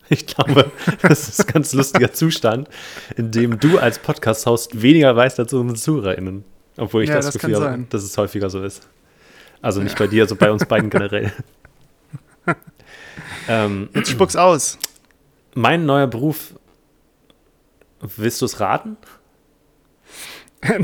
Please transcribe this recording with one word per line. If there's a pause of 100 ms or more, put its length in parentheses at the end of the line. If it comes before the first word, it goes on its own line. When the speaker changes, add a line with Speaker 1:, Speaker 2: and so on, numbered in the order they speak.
Speaker 1:
<laughs>
Ich
glaube, (300)
das
ist
ein
ganz
lustiger
Zustand, (480)
in
dem
du
als
Podcast-Host
weniger
weißt
als
unsere
ZuhörerInnen. (320)
Obwohl
ich
Speaker 2:
Ja,
Speaker 1:
das
Speaker 2:
das
Speaker 1:
Gefühl
Speaker 2:
kann
Speaker 1:
habe,
Speaker 2:
sein.
Speaker 1:
dass
es
häufiger
so
ist. (760)
Also
nicht
Speaker 2:
Ja.
Speaker 1:
bei
dir,
also
bei
uns
beiden
generell. (1120)
Speaker 2:
<laughs> (960)
Speaker 1:
Ähm,
Speaker 2:
Jetzt
spuck's
aus. (800)
Speaker 1:
mein
neuer
Beruf, (1500)
willst
du's
raten? (1700)
Speaker 2:
<laughs> (220)